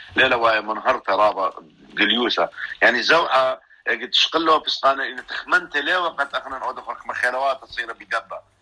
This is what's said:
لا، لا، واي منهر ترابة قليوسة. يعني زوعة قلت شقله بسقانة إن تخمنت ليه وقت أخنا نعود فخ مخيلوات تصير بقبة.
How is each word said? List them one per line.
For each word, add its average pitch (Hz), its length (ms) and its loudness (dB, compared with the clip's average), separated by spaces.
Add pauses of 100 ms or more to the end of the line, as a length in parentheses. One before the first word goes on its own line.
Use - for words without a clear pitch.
(160)
لا، 131 120 4
لا، 127 80 2
واي 113 260 2
منهر 107 360 -2
ترابة 98 560 2 (460)
قليوسة. 107 500 0 (320)
يعني 120 220 4
زوعة 131 580 2 (260)
قلت 120 260 -4
شقله 160 440 2
بسقانة 139 460 0
إن 131 240 -8
تخمنت 165 500 -2
ليه 156 200 0
وقت 160 360 -2
أخنا 135 240 -8
نعود 120 220 -8
فخ - 280 -12
مخيلوات 131 560 -2
تصير 117 300 -8
بقبة. - 680 -8